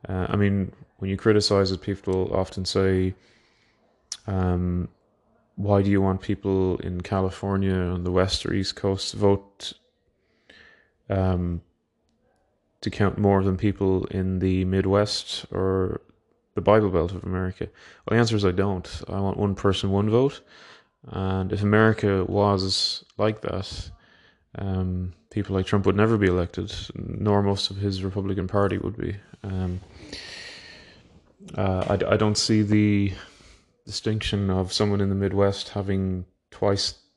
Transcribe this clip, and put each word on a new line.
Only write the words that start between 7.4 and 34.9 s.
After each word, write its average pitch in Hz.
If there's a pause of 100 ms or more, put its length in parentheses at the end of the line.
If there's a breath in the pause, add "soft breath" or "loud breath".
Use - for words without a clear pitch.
on 90
the 90
West 92
or -
East 95
Coast 98
to 107
vote, 101 (1400 soft breath)
um, 90 (1200)
to -
count 98
more 98
than 95
people 95
in 95
the 92
Midwest 95
or 95 (540)
the 98
Bible 104
Belt 90
of 92
America?" 92 (380 loud breath)
Well, 110
the 117
answer 113
is 101
I 92
don't. 95 (200)
I 98
want 98
one 101
person, 98
one 101
vote. 123 (680 loud breath)
And 95
if 92
America 104
was 95 (140)
like 107
that, - (680 soft breath)
um, 92 (180)
people 101
like 95
Trump 101
would 98
never 110
be 101
elected, 90 (220)
nor 101
most 101
of 98
his 98
Republican 95
Party 101
would -
be. - (260)
Um, 92 (1700 loud breath)
uh, 95
I, -
I -
don't 107
see 107
the 104 (720 loud breath)
distinction 107
of 92
someone 101